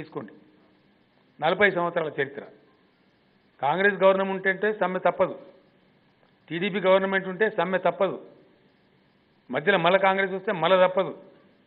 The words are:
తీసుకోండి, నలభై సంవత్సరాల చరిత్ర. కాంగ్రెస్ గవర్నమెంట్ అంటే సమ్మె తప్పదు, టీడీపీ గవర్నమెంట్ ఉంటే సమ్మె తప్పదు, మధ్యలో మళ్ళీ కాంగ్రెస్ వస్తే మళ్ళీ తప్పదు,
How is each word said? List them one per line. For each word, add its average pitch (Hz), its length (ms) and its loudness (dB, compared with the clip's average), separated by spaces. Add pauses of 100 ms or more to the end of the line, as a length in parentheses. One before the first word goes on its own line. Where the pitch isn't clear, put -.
తీసుకోండి, 151 320 -14 (1120)
నలభై 185 320 2
సంవత్సరాల 170 420 -2
చరిత్ర. 135 240 -6 (1200)
కాంగ్రెస్ 185 400 2
గవర్నమెంట్ 190 500 2
అంటే 196 160 -2 (120)
సమ్మె 185 260 -2
తప్పదు, 175 300 0 (1120)
టీడీపీ 185 400 -6
గవర్నమెంట్ 190 440 2
ఉంటే 185 140 -2 (120)
సమ్మె 180 280 -2
తప్పదు, 170 320 -2 (1300)
మధ్యలో 156 360 0
మళ్ళీ 190 200 6
కాంగ్రెస్ 190 300 0
వస్తే 190 160 -6 (100)
మళ్ళీ 185 220 4
తప్పదు, 180 280 0 (540)